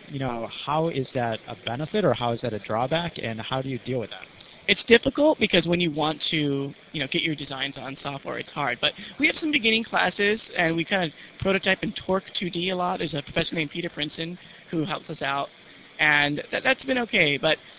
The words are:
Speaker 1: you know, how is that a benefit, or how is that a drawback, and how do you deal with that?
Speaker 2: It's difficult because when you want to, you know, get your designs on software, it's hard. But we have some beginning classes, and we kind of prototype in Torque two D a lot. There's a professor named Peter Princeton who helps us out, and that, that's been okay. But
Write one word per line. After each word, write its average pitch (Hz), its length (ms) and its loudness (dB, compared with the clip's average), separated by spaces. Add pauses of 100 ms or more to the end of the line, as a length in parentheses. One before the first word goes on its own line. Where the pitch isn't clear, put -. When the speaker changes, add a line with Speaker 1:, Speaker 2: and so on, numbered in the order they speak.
Speaker 1:
you 143 120 -8
know, 117 280 -4 (160)
how 160 260 2
is 131 240 -4
that 117 340 0
a 117 80 -10 (100)
benefit, 139 380 -2
or 131 100 6
how 120 180 0
is 117 100 -4
that 120 100 -2
a 104 80 -4
drawback, 135 600 -2
and 113 200 -6
how 131 200 -4
do 135 80 -6
you 131 120 -4
deal 127 180 -4
with 113 120 -6
that? 92 160 -14 (420)
Speaker 2:
It's - 160 4
difficult 285 560 6
because 180 260 4
when 175 140 2
you 170 100 2
want 151 400 -2
to, 139 420 0 (200)
you 160 80 -4
know, 135 100 -2
get 165 120 0
your 160 120 0
designs 139 420 -6
on 131 200 -8
software, 139 420 -8
it's - 140 -10
hard. 131 280 -2
But - 120 2 (260)
we 285 80 2
have 339 80 2
some 311 160 -2
beginning 226 320 2
classes, 202 580 2 (160)
and 165 200 2
we 165 80 0
kind 190 180 0
of 156 80 -2 (300)
prototype 190 420 2
in 160 100 -4 (140)
Torque 190 160 2 (160)
two 185 100 -2
D 175 220 -2
a 185 60 -2
lot. 180 220 0
There's 160 160 -2
a 143 80 -2
professor - 340 -2
named 151 160 -2
Peter 175 180 -4
Princeton 165 480 -6 (320)
who 160 140 0
helps - 260 -6
us 156 100 -10
out, 139 280 -2 (500)
and 147 540 4
that, - 100 -2
that's 262 220 2
been 262 140 0
okay. 170 440 2
But 156 160 2 (200)